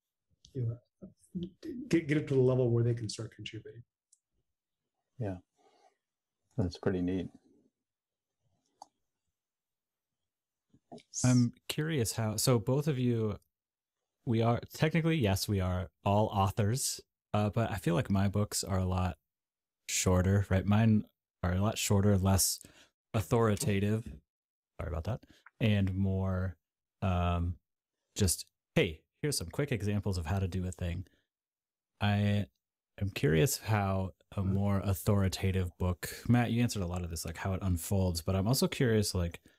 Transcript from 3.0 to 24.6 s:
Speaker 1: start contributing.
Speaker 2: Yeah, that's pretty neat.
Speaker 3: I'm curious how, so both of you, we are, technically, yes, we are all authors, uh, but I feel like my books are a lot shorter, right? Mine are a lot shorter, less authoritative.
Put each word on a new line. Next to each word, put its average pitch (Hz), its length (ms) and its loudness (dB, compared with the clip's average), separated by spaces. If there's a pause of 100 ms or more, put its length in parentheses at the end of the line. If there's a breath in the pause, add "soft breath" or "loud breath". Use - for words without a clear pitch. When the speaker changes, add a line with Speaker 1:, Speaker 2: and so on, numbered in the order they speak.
Speaker 1:
start - 260 -10
contributing. 110 480 -16 (1400)
Speaker 2:
Yeah, 98 180 -6 (1200 soft breath)
that's 92 220 -4
pretty 92 240 -2
neat. 90 260 -4 (4000)
Speaker 3:
I'm 123 280 4 (160)
curious 151 440 -2
how, 107 240 -2
so 120 220 2
both 139 300 0
of 135 100 -2
you, 117 400 0 (880)
we 113 160 2
are, 117 180 2 (120)
technically, 160 440 2
yes, 98 320 2
we 101 120 2
are 92 280 -2 (160)
all 104 220 4
authors, 104 760 0 (320)
uh, 104 180 0
but 113 200 -2
I 101 60 -6
feel 160 180 -2
like 147 160 -2
my 98 180 2
books 104 360 -2
are 95 140 -2
a 92 60 0
lot 92 320 0 (720)
shorter, 95 640 4
right? 95 140 2
Mine 107 400 4 (380)
are 90 100 0
a 92 80 0
lot 107 180 0
shorter, 101 380 4
less 95 440 2 (520 loud breath)
authoritative. 107 920 0 (760)